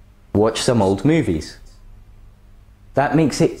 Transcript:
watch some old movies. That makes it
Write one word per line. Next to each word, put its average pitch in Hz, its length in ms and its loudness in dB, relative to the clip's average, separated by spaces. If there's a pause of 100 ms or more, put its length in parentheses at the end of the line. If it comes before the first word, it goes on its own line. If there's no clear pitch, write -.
(400)
watch 113 160 2
some 117 280 0
old 98 220 0
movies. 117 460 0 (1400)
That 143 220 0
makes 160 260 0
it 156 80 2 (100)